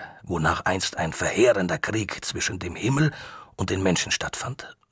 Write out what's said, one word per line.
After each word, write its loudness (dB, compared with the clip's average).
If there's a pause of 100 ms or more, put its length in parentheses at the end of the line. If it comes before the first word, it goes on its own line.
(220)
wonach 0
einst -2
ein -2
verheerender 4
Krieg -2
zwischen -2
dem -6
Himmel 4 (440)
und -2
den 2
Menschen 2
stattfand. -4 (140)